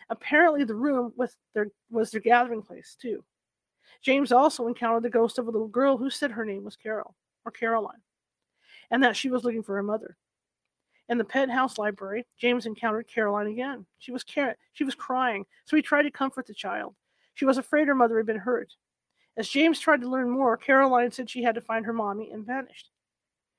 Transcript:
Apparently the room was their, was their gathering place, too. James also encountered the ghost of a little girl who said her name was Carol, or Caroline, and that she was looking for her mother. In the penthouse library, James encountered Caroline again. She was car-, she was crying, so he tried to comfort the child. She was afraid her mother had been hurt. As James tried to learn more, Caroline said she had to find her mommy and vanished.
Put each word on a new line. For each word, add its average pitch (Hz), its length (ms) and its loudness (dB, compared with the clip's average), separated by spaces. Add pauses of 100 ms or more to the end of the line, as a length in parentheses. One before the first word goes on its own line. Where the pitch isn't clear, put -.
(100)
Apparently 302 540 2
the 220 100 -4
room 247 420 -2
was 240 200 -4 (180)
their, 214 140 -2 (220)
was 220 200 -2
their 214 100 -6
gathering 240 420 2
place, - 380 -20
too. 226 240 -8 (800)
James 269 300 2
also 254 360 4
encountered 233 340 0
the 240 80 -2
ghost 226 280 2
of 233 100 -4
a - 20 -4
little 220 160 -2
girl 262 300 2
who 254 140 -4
said 285 200 -4
her 226 140 -6
name 196 180 -6
was 202 140 -14
Carol, - 380 -8 (320)
or 226 40 -12
Caroline, 226 520 -4 (880)
and 254 120 4
that 233 140 4
she 269 140 -4
was 247 140 0
looking 226 180 -2
for 202 140 -8
her 202 60 -2
mother. 208 360 -6 (880)
In 240 80 0
the 233 80 2
penthouse 254 540 0
library, 208 480 -6 (120)
James 240 280 0
encountered 220 420 -4
Caroline 208 380 0
again. 233 400 -8 (120)
She - 140 -16
was 262 100 -8
car-, - 340 -4 (180)
she 302 100 -4
was 262 100 -4
crying, 247 520 -2 (180)
so - 100 -2
he 311 80 4
tried 294 200 2
to 294 80 -4
comfort 269 360 -4
the 214 80 -18
child. 208 400 -8 (400)
She - 100 -6
was 262 140 4
afraid 294 300 2
her 285 60 4
mother 233 240 4
had 220 80 0
been 220 100 -2
hurt. 220 360 -4 (640)
As 220 120 -4
James 311 320 4
tried 294 220 4
to 240 60 -6
learn 254 220 0
more, 254 260 2
Caroline 262 540 4
said 247 180 -10
she 254 140 -8
had 226 140 2
to 233 40 -6
find 226 240 -4
her 226 80 -4
mommy 214 380 -4
and 208 160 -12
vanished. 254 440 -10 (680)